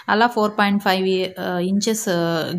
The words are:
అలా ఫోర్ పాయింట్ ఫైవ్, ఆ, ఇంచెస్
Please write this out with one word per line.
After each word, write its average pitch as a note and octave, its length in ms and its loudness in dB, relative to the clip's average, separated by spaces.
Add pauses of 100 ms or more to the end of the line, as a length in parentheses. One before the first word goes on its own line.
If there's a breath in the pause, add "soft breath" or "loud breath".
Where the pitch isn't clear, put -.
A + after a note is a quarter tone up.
అలా G#3+ 180 4
ఫోర్ G#3+ 320 0
పాయింట్ G3+ 240 2
ఫైవ్, F#3 580 0
ఆ, F#3 160 -2
ఇంచెస్ G3+ 520 -2 (500)